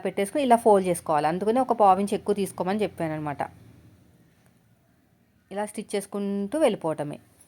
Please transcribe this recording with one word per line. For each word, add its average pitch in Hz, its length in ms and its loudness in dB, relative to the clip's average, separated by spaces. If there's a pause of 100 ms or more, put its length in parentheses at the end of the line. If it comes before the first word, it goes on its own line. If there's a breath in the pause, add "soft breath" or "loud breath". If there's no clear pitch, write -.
పెట్టేసుకుని 202 440 -2
ఇలా 233 180 6
ఫోల్డ్ 202 240 6
చేసుకోవాలి, 151 400 0
అందుకని 202 340 0
ఒక 254 160 0
పావు 190 240 6
ఇంచు 202 140 -4
ఎక్కువ 208 240 -2
తీసుకోమని 190 420 -4
చెప్పాను 160 320 -6
అనమాట. 147 240 -6 (2000)
ఇలా 202 160 -6
స్టిచ్ - 240 -12
చేసుకుంటూ 202 680 -4
వెళ్ళిపోవటమే 156 520 -2 (320)